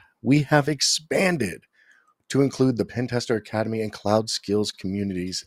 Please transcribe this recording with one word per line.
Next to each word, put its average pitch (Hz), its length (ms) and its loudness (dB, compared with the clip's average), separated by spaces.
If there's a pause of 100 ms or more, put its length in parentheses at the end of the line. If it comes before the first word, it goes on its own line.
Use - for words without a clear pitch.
(200)
we 139 220 4
have 147 260 2
expanded 147 960 0 (640)
to 135 140 4
include 131 340 2
the 107 80 0
Pentester 120 500 -2
Academy 110 460 -2
and 107 140 -4
Cloud 110 340 2
Skills 101 420 -2
communities 95 760 -6